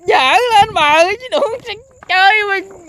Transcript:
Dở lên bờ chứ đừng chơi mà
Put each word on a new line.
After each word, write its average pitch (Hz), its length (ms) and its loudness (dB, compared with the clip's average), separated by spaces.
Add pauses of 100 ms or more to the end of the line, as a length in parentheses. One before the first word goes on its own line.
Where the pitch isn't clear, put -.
Dở 285 260 0 (200)
lên 427 220 2
bờ 311 300 2 (160)
chứ 508 100 -14
đừng 427 480 -6 (300)
chơi 381 260 2 (140)
mà 392 200 -6 (200)